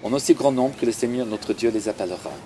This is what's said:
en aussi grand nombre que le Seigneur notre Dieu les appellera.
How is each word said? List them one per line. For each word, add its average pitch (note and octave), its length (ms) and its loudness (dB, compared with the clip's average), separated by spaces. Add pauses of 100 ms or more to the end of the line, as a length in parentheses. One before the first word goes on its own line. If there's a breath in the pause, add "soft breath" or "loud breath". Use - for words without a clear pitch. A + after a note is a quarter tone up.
en A2+ 80 -2
aussi C#3+ 220 4
grand C#3 180 4
nombre C3 240 2
que - 100 -2
le A#2 60 4
Seigneur B2 340 -2
notre G#2+ 280 -4
Dieu A#2 180 2
les G#2+ 160 -2
appellera. F2+ 440 -6 (140)